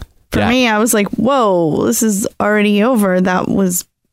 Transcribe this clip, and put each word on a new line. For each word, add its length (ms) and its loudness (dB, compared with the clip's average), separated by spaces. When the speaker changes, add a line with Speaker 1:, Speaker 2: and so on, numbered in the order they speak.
Speaker 1:
For 80 0
Speaker 2:
Yeah. 100 0
Speaker 1:
me, 180 2
I 100 0
was 160 0
like, 160 0
"Whoa, 760 0
this 160 -2
is 240 -2
already 420 2
over." 380 2
That 280 0
was 360 -2